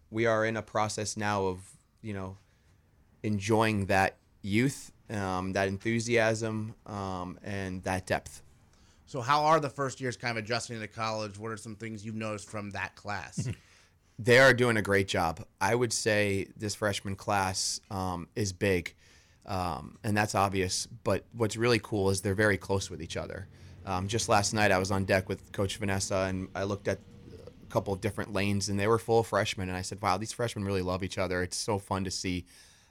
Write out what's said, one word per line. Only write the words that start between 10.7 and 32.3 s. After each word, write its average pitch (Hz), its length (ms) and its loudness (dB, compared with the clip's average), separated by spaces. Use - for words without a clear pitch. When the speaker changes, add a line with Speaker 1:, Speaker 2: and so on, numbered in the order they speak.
Speaker 2:
to 107 80 -8
college? 110 500 -6
What 110 140 -10
are 110 60 -8
some 107 180 -14
things 110 300 -10
you've 110 100 -8
noticed 107 340 -6
from 101 220 -8
that 98 240 -8
class? 98 580 -8
Speaker 1:
<laughs> - 40 -10
They 120 180 8
are 131 140 10
doing 120 220 4
a 107 60 4
great 98 260 4
job. 82 380 0
I 98 120 2
would 120 200 2
say 104 540 2
this 104 180 -4
freshman 98 400 -2
class, 95 640 -2
um, 92 460 -4
is 104 160 -2
big, 92 420 0
um, 87 580 -6
and 104 140 0
that's 107 180 2
obvious. 95 520 2
But 98 260 2
what's 110 240 -2
really 113 240 2
cool 98 300 0
is 98 100 2
they're 98 160 0
very 104 220 4
close 98 320 -2
with 78 120 -10
each 85 140 -10
other. 90 320 -8
Um, 95 240 -2
just 110 180 0
last 104 260 4
night, 104 180 4
I 92 60 6
was 95 140 0
on 95 140 2
deck 95 240 2
with - 240 -8
Coach 98 240 -2
Vanessa, 98 500 0
and 92 260 -4
I 95 100 -4
looked 101 260 -4
at 95 100 -2
a - 400 -20
couple 104 220 -2
of 92 80 -4
different 104 320 -4
lanes, 101 340 0
and 101 100 -2
they 101 100 2
were 113 120 4
full 113 200 2
of 113 80 2
freshmen. 107 420 0
And 92 80 -4
I 92 60 -4
said, 98 180 -10
"Wow, 92 160 2
these 110 160 -8
freshmen 110 320 -4
really 98 160 2
love 90 200 -2
each 92 160 -4
other." 90 240 0
It's 90 140 -4
so 104 240 -2
fun 98 240 -2
to 92 80 -4
see 90 340 -4